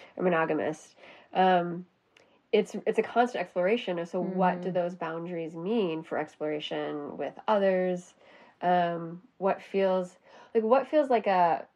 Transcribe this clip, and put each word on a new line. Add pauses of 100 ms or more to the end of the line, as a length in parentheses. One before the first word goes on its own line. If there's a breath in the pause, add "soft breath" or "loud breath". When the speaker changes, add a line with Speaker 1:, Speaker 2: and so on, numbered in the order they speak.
(180 loud breath)
Speaker 1:
or
monogamist, (400 loud breath)
um, (680 soft breath)
it's, (120)
it's
a
constant
exploration
of,
so
what
do
Speaker 2:
Mm-hmm.
Speaker 1:
those
boundaries
mean
for
exploration
with (140)
others? (480 loud breath)
Um, (160)
what
feels, (380 loud breath)
like,
what
feels
like
a, (100)